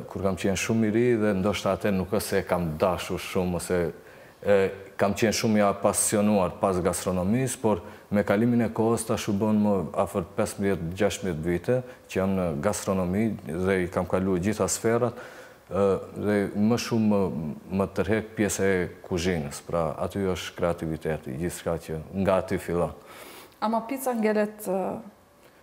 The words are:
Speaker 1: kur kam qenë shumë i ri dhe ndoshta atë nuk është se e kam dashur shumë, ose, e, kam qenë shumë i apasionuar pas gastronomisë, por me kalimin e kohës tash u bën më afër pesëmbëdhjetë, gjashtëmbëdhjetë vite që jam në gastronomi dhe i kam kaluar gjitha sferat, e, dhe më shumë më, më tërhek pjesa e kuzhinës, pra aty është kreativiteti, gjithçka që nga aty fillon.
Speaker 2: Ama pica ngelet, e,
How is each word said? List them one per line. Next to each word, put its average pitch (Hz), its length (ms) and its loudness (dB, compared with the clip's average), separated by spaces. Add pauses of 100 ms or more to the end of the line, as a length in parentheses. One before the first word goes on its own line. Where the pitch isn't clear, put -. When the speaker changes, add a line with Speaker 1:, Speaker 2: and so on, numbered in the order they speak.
Speaker 1:
kur 92 180 -8
kam 95 160 0
qenë 98 200 0
shumë 113 280 2
i 104 80 2
ri 117 100 4 (100)
dhe 107 200 2
ndoshta 95 400 2
atë 104 160 0
nuk 92 200 0
është 104 160 0
se 98 120 2
e 90 80 -4
kam 87 280 0
dashur 87 440 0
shumë, 90 400 -2
ose, 90 200 0 (580)
e, 101 180 4 (380)
kam 101 200 2
qenë 104 220 2
shumë 107 240 2
i 104 60 6
apasionuar 101 920 2
pas 95 220 2
gastronomisë, 92 800 0
por 104 240 2 (220)
me 101 180 2
kalimin 117 400 4
e 107 80 0
kohës 113 320 2
tash - 240 -2
u 110 80 0
bën 107 240 2
më 104 140 4 (240)
afër 98 320 0
pesëmbëdhjetë, 98 640 -2
gjashtëmbëdhjetë 92 500 0
vite 87 320 0 (280)
që - 180 -2
jam 95 160 2
në 92 80 0 (140)
gastronomi 95 680 0 (140)
dhe 92 400 0
i 87 120 0
kam 90 160 -2
kaluar 95 320 0
gjitha 98 300 0
sferat, 117 500 0 (460)
e, - 180 0 (300)
dhe 104 240 0 (160)
më 107 260 2
shumë 110 320 2
më, 101 80 4 (520)
më 95 200 0
tërhek 104 420 0
pjesa 101 300 0
e 92 240 2 (120)
kuzhinës, 85 600 -2
pra 85 360 -2
aty 92 260 -4
është 92 320 -4
kreativiteti, 80 800 -4
gjithçka 85 420 -4
që 80 220 -8 (140)
nga 95 260 2
aty 90 180 -2
fillon. 85 380 -2 (600)
Speaker 2:
Ama 220 260 -2
pica 269 320 -4
ngelet, 214 540 0
e, 190 140 0 (800)